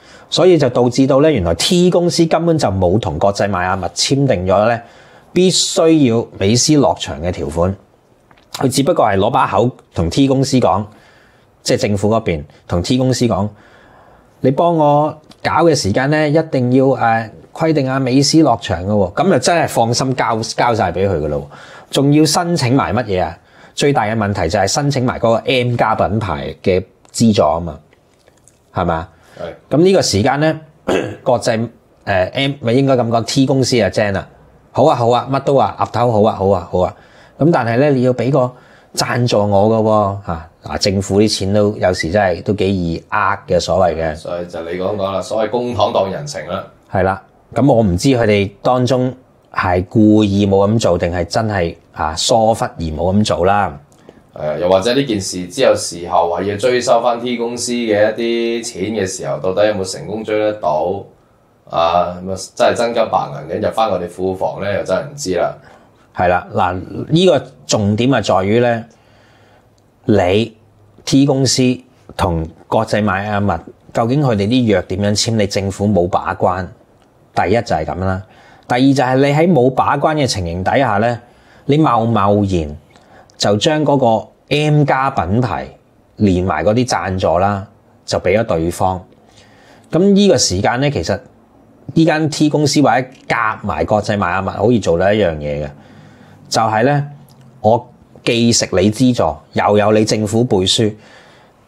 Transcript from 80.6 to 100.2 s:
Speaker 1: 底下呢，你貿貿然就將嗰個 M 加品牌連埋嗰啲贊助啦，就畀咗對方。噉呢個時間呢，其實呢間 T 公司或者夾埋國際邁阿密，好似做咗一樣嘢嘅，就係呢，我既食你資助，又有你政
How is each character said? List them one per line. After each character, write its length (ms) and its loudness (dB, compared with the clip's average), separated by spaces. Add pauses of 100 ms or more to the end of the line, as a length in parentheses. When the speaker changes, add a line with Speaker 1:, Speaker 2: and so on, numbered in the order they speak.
Speaker 1:
底 140 0
下 200 2
呢， 220 0 (460)
你 120 2
貿 320 2
貿 500 2
然 160 -8 (600)
就 180 0
將 260 0
嗰 140 2
個 320 0 (220)
M 340 2
加 260 0
品 300 -2
牌 260 -4 (500)
連 280 2
埋 180 -2
嗰 120 2
啲 120 0
贊 320 -4
助 200 2
啦， 280 0 (380)
就 140 -2
畀 200 0
咗 60 0
對 260 -2
方。 320 -4 (880)
噉 80 0 (140)
呢 160 4
個 80 4
時 240 -2
間 200 -2
呢， 100 0
其 120 -4
實 160 -4 (760)
呢 100 4
間 240 2
T 220 0
公 160 0
司 160 2
或 180 4
者 80 -6 (180)
夾 360 -2
埋 240 -2
國 160 2
際 160 -2
邁 80 0
阿 160 -2
密， 80 -4
好 200 0
似 100 4
做 180 0
咗 160 2
一 100 2
樣 120 0
嘢 280 -6
嘅， 60 -10 (800)
就 120 0
係 240 0
呢， 260 0 (520)
我 260 2 (340)
既 300 2
食 200 0
你 180 4
資 240 2
助， 200 0 (200)
又 240 2
有 140 2
你 120 4
政 220 -2